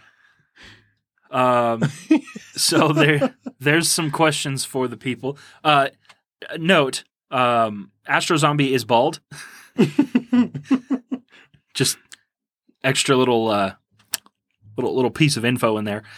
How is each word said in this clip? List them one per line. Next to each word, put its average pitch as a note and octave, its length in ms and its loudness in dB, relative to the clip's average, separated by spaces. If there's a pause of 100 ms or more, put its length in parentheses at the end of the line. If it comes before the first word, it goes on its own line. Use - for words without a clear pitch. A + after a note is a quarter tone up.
(1300)
Um, A#2+ 540 0 (720)
so - 380 2
there, D3+ 420 2 (240)
there's D#3 320 0
some D#3+ 200 -2
questions D3 540 -2
for B2+ 240 -4
the A#2+ 80 -12
people. B2+ 400 -8 (260)
Uh, C#3+ 260 4 (680)
note, D#3+ 480 0 (260)
um, A#2 600 0 (160)
Astro D#3+ 320 0
Zombie D3 340 2
is B2 140 0
bald. B2+ 340 2 (560)
<laughs> - 2000 -2
Just - 240 -2 (840)
extra C3+ 340 2
little, A#2+ 320 2
uh, G2+ 260 0 (1000)
little, A2+ 180 -4
little B2 160 0
piece D3 260 0
of A2+ 80 -4
info A#2+ 320 0
in G#2+ 80 -4
there. G#2 200 -6 (140)